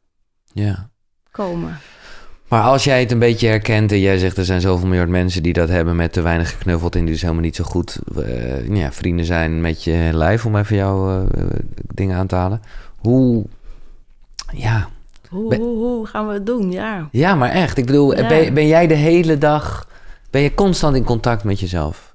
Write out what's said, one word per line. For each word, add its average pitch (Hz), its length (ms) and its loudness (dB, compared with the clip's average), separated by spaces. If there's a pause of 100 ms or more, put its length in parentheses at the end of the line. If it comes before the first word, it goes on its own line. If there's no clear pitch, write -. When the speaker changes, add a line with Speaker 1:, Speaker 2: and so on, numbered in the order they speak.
(540)
Speaker 1:
Ja. 101 360 -4 (420)
Speaker 2:
komen. 170 480 -8 (680)
Speaker 1:
Maar 113 140 2
als 123 220 4
jij 135 160 4
het 120 120 0
een 117 80 2
beetje 117 280 4
herkent 107 440 2
en 101 80 4
jij 95 180 4
zegt 92 200 0
er 92 80 0
zijn 92 160 0
zoveel 92 260 2
miljard 90 220 2
mensen 90 340 0
die 85 100 2
dat 85 160 2
hebben 85 260 0
met 85 180 0
te 87 80 0
weinig 82 280 0
geknuffeld 85 460 -2
en 87 80 2
die 82 80 0
dus 80 100 -4
helemaal 82 220 0
niet 82 120 -4
zo 87 80 -4
goed, - 360 -4 (160)
eh, 69 80 -4 (440)
nou 104 80 -2
ja, 76 160 0
vrienden 85 340 -2
zijn 82 360 -2
met 82 220 -4
je 82 300 0
lijf, 95 320 2
om 107 120 0
even 104 180 0
jouw, 98 340 0 (180)
eh, 87 160 0 (500)
dingen 95 240 -2
aan 95 100 0
te 92 80 -2
halen. 95 260 -2 (360)
Hoe, 120 480 2 (1080)
ja. 110 360 -2 (400)
Speaker 2:
Hoe, 214 200 -6
Speaker 1:
Ben 208 100 0
Speaker 2:
hoe, 233 180 -4
hoe 233 300 -4
gaan 214 200 -6
we 208 60 -4
het 202 120 -6
doen? 214 260 -2
Ja. 190 400 -6
Speaker 1:
Ja, 170 240 2
maar 127 160 2
echt. - 260 0
Ik 127 80 0
bedoel, 139 320 4
Speaker 2:
Ja. - 100 2
Speaker 1:
ben, 156 260 4
ben 151 140 4
jij 165 200 6
de 156 60 4
hele 160 440 4
dag, 147 500 0 (420)
ben 135 120 2
je 143 120 2
constant 170 420 2
in 123 80 2
contact 113 400 0
met 101 160 0
jezelf 87 560 -4